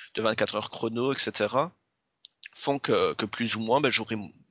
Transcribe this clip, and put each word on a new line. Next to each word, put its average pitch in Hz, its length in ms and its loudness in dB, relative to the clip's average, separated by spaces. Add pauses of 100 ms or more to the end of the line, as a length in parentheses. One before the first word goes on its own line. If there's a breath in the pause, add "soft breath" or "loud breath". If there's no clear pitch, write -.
(140 loud breath)
de 110 80 -2
vingt-quatre 107 340 2
heures - 140 -4
chrono, 120 440 -2
et 131 40 -4
cetera, 120 540 0 (840)
font 139 260 -2
que, 92 340 2
que - 100 -2
plus 110 300 -2
ou 107 60 -4
moins, 117 200 4
ben, 151 80 4
j'aurai 110 280 0
m-, 101 160 -8 (180)